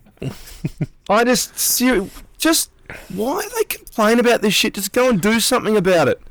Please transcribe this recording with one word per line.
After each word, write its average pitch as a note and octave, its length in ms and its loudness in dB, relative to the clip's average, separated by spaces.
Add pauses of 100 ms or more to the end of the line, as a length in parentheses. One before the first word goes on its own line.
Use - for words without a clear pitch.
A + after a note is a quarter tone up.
(220)
<laughs> - 880 -8
I A3 140 6
just, A#3+ 360 0
ser-, A#3+ 500 0 (280)
just, D#4+ 340 0 (420)
why C4 300 -4
do G#4+ 140 -12
they A4 80 0
complain A3+ 540 0
about A#3 220 2
this G#3 120 0
shit? - 200 -2
Just - 200 -8
go B3+ 160 2
and G3 120 0
do A3 180 2
something G#3+ 380 0
about E3+ 300 2
it. - 220 0